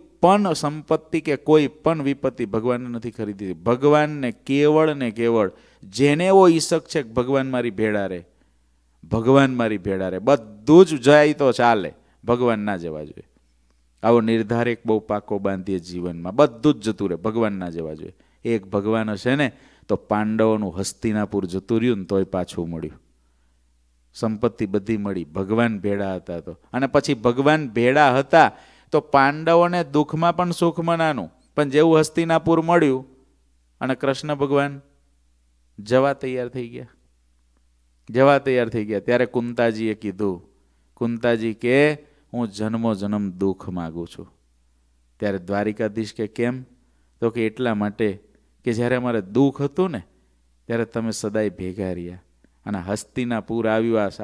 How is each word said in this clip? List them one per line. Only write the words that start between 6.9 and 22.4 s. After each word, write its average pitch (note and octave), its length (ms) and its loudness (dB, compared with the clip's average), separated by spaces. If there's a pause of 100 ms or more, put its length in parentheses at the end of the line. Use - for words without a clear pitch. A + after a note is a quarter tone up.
કે A#2 60 -12
ભગવાન C3 420 -2
મારી B2 200 -2
ભેળા G#2 360 -2
રહે, F2+ 180 -10 (880)
ભગવાન C3 420 4
મારી A2+ 240 -2
ભેળા F#2+ 300 -4
રહે, F#2 100 -6
બધું C#3+ 680 6
જ C#3+ 160 -4
જાય D3+ 300 8
તો C#3 200 2
ચાલે, A2 420 2 (300)
ભગવાન A#2+ 340 0
ના G#2 180 -4
જવા D#2+ 280 -10
જોઈએ. - 240 -20 (720)
આવો A#2 180 6
નિર્ધાર A2+ 480 0
એક A#2 180 -4
બહુ A2 140 0
પાકો G#2 380 -6
બાંધીએ F#2+ 400 -4
જીવનમાં, F2 580 -8
બધું C#3 380 2
જ A2 80 -8
જતું G2+ 280 -4
રહે, E2+ 60 -4
ભગવાન A2 360 -2
ના F#2 180 -8
જવા D#2+ 240 -8
જોઈએ. D#2 200 -16 (300)
એક A2 220 -2
ભગવાન G#2+ 440 -2
હશે B2 260 -2
ને, C#3 160 -2 (360)
તો G2+ 80 0
પાંડવોનું G#2+ 840 0
હસ્તિનાપુર G#2 680 -4
જતું F#2+ 340 -2
રહ્યું A#2+ 180 0
ને F#2+ 60 -10
તોય F#2+ 200 0
પાછું F2+ 460 -6